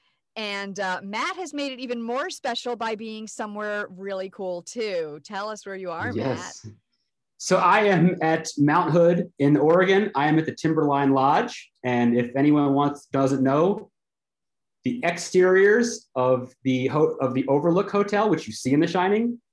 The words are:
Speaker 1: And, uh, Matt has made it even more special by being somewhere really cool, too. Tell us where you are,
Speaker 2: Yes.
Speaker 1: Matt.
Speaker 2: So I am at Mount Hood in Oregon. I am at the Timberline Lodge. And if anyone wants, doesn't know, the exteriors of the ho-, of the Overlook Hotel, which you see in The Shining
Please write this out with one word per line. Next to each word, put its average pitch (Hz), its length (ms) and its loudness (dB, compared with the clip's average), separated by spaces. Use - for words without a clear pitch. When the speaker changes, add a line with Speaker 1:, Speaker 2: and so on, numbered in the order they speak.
Speaker 1:
And, 202 420 -8
uh, 185 240 -4
Matt 240 320 -8
has 349 180 -10
made 285 200 -6
it 247 60 -14
even 240 220 -8
more 247 280 -6
special 240 480 -8
by 226 180 -6
being 220 320 -12
somewhere 208 600 -8
really 190 400 -10
cool, 180 320 -8
too. 170 640 -6
Tell 208 240 -8
us 214 160 -12
where 196 100 -10
you 185 160 -10
are, 165 220 -6
Speaker 2:
Yes. - 520 -8
Speaker 1:
Matt. 107 80 -18
Speaker 2:
So - 200 0
I 185 240 4
am 180 400 4
at 160 260 0
Mount 156 340 2
Hood 175 380 4
in 143 180 4
Oregon. 185 580 4
I 143 120 2
am 156 120 2
at 156 60 0
the 127 100 -6
Timberline 143 560 2
Lodge. 139 580 2
And 120 340 2
if 120 180 0
anyone 143 380 4
wants, 143 340 -2
doesn't 135 360 0
know, 165 460 0
the 123 200 -4
exteriors 185 1120 2
of 127 480 0
the 131 240 0
ho-, 151 320 0
of 127 160 -2
the 131 120 -2
Overlook 170 440 2
Hotel, 202 380 0
which 156 180 -2
you 110 60 -10
see 127 200 -4
in 143 60 4
The 165 80 4
Shining 202 520 0